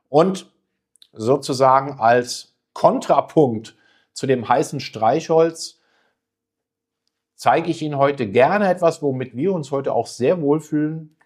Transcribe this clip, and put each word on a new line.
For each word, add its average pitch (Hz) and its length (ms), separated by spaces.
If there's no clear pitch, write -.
Und 185 420
sozusagen 135 840
als 120 540
Kontrapunkt 147 1040
zu - 160
dem 120 220
heißen 143 320
Streichholz 160 1000
zeige 165 360
ich - 100
Ihnen 151 160
heute 139 320
gerne 165 400
etwas, 175 320
womit 127 340
wir 170 180
uns 151 180
heute 135 220
auch 113 140
sehr 160 340
wohlfühlen. 151 760